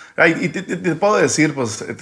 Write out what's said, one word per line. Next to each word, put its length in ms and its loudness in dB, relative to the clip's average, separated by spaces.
Ay, 240 4
y 80 0
te, 140 -6
te, 160 -6
te 180 -2
puedo 220 2
decir, 360 2
pues, 280 -4
eh, 200 -10